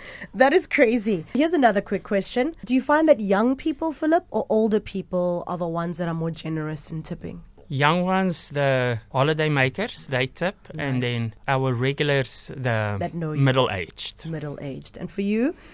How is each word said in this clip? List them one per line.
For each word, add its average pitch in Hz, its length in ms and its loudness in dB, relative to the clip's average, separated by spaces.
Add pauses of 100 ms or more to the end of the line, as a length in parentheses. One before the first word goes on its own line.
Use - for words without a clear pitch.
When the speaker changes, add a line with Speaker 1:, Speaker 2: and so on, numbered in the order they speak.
(340)
Speaker 1:
That 262 180 6
is 330 140 4
crazy. 220 580 2 (100)
Here's 311 200 2
another 226 260 4
quick 190 220 -4
question. 240 520 -2 (100)
Do 240 100 0
you 262 80 4
find 311 260 4
that 262 120 6
young 214 360 2
people, 311 360 -4
Philip, 320 380 0
or 220 180 -2
older 220 320 2
people 180 680 -4
are 180 100 -4
the 170 120 -4
ones 170 300 -4
that 175 100 -4
are 170 60 -2
more 165 160 -4
generous 156 600 -6
in 156 120 -8
tipping? 170 400 -10 (260)
Speaker 2:
Young 151 360 2
ones, 190 460 0
the 131 500 2 (120)
holiday 156 360 2
makers, 143 600 0
they 131 180 0
tip. 170 300 -4 (180)
Speaker 1:
Nice. 151 120 -6
Speaker 2:
And 131 160 -2
then 117 320 -2 (140)
our 131 240 2
regulars, 139 840 0
the 110 440 0
Speaker 1:
That 170 160 -4
know 160 180 -6
you. 147 80 0
Speaker 2:
middle-aged. 127 840 0
Speaker 1:
Middle-aged. 147 720 -10
And 175 120 -10
for - 120 -6
you, 220 320 0 (200)